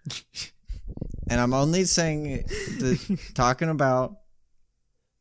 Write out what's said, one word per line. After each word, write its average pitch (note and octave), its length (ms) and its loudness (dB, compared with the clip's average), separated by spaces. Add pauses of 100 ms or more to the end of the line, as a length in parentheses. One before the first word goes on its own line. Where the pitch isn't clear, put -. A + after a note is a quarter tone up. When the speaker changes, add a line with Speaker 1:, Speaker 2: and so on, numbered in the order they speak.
Speaker 1:
<laughs> - 1200 -10
Speaker 2:
and A#2+ 140 2
I'm B2 100 2
only D#3 320 4
saying D3+ 600 0 (340)
the, C3+ 480 0
Speaker 1:
<laughs> - 80 -16
Speaker 2:
talking B2+ 340 2
about C3+ 480 2 (1040)